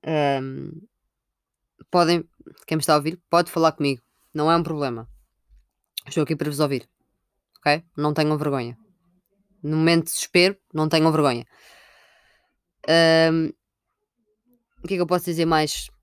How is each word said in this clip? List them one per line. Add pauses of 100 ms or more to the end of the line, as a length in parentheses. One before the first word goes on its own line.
Ahm, (1080)
podem, (380)
quem
me
está
a
ouvir, (100)
pode
falar
comigo. (320)
Não
é
um
problema. (1000)
Estou
aqui
para
vos
ouvir. (680)
Ok? (120)
Não
tenham
vergonha. (840)
No
momento
de
desespero, (160)
não
tenham
vergonha. (1400)
Ahm, (1300)
o
que
é
que
eu
posso
dizer
mais (120)